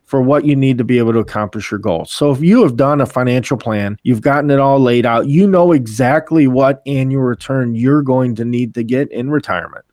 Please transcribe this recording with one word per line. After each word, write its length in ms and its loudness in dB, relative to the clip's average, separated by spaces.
for 180 0
what 220 2
you 100 2
need 240 2
to 60 -2
be 140 0
able 160 2
to 60 2
accomplish 520 -6
your 80 -4
goals. 320 -4
So 200 0
if 100 -2
you 220 4
have 120 0
done 240 0
a 60 2
financial 500 -2
plan, 480 -6
you've 160 0
gotten 320 0
it 80 4
all 220 2
laid 240 2
out, 240 0
you 180 2
know 240 4
exactly 720 2
what 400 2
annual 380 -2
return 500 -4
you're 280 2
going 340 0
to 80 -6
need 300 -4
to 100 -6
get 300 -2
in 180 -6
retirement. 600 -6